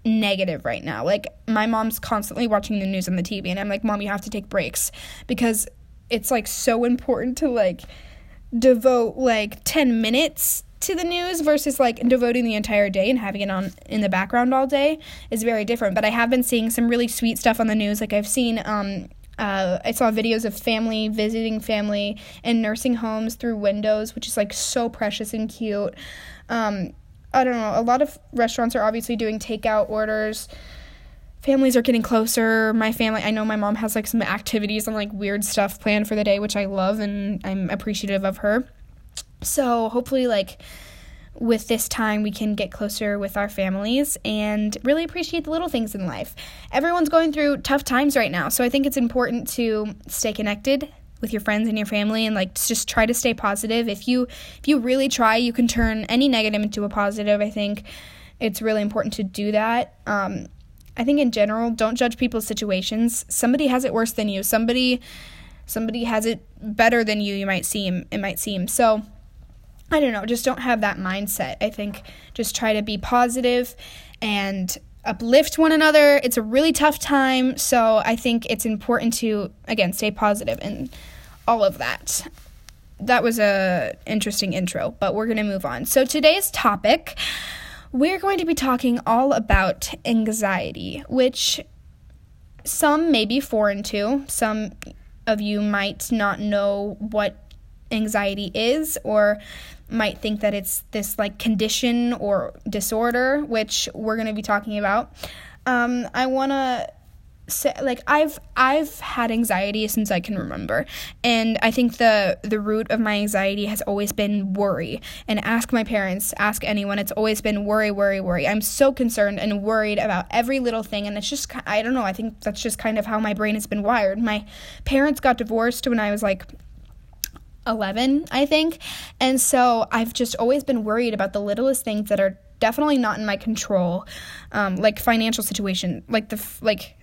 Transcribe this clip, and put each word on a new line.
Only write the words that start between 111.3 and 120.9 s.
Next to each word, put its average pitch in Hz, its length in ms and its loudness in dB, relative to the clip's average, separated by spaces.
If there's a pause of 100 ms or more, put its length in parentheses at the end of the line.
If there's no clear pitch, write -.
I 226 80 4
think 240 260 2
the, 214 460 4
the 214 160 -2
root 214 320 -2
of 220 80 2
my 214 160 0
anxiety 202 500 0
has 208 160 -4
always 202 300 -2
been 202 420 -2
worry. 190 480 -2 (260)
And 214 160 0
ask 233 300 0
my 226 100 2
parents, 202 540 -2
ask 208 260 0
anyone, 202 360 -2
it's 202 140 -4
always 214 280 0
been 208 240 -2
worry, 208 240 2
worry, 196 320 2
worry. 175 260 0
I'm 208 140 2
so 269 320 4
concerned 226 460 0
and 202 240 -2
worried 214 340 0
about 202 320 0
every 240 300 0
little 226 240 -2
thing, 208 240 -6